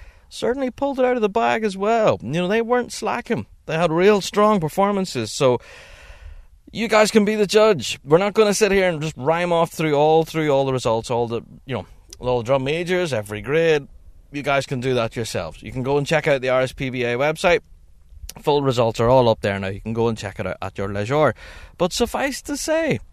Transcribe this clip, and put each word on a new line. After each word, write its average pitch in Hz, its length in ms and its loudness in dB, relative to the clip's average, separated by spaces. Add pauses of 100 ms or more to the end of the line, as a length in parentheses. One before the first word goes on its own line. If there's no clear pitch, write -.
(280)
certainly 254 420 -2
pulled 277 280 -4
it 254 60 2
out 254 120 2
of 220 60 -4
the 208 60 2
bag 233 340 0
as 196 140 -4
well. 202 440 2
You 110 120 -8
know, 180 160 -2
they 220 120 0
weren't 240 320 -2
slacking. 220 540 -4 (200)
They 156 120 -4
had 165 140 0
real 190 280 4
strong 208 380 2
performances, 185 720 -2
so 127 300 2 (1120)
you 226 160 -4
guys 214 240 4
can 214 120 6
be 214 120 0
the 208 100 2
judge. 214 580 2
We're 151 140 6
not 202 160 -2
gonna 214 180 4
sit 196 200 2
here 190 160 2
and 156 120 -2
just 156 160 -6
rhyme 165 360 -2
off 165 180 2
through 156 240 -2
all, 156 300 4
through 156 260 -2
all 135 160 2
the 131 60 -2
results, 117 380 -2
all 120 180 -2
the, 113 140 -6 (220)
you 131 120 -8
know, 92 100 -8 (320)
all 123 200 -2
the 113 60 -6
drum 131 200 0
majors, 170 480 -2
every 104 280 -4
grade. 147 460 2 (460)
You 143 100 -8
guys 139 240 0
can 131 140 -4
do 131 140 0
that 113 200 -2
yourselves. 95 480 -8
You 110 80 -14
can 123 140 -6
go 143 120 0
and 143 100 0
check 151 200 0
out 139 140 2
the 127 80 -4
R 131 140 2
S 131 100 -2
P 131 180 -8
B 127 140 -4
A 120 120 -2
website. 156 440 2 (800)
Full 147 220 2
results 117 360 2
are 117 100 2
all 123 200 6
up 110 140 2
there 98 160 -2
now. 98 100 -6
You 98 120 -10
can 110 120 -6
go 113 160 0
and 110 100 -4
check 101 220 -10
it 92 60 -6
out 92 140 -8
at 95 160 -10
your 98 120 -4
leisure. 110 460 0 (440)
But 175 140 0
suffice 240 500 -4
to 285 140 -8
say, 311 420 -2 (140)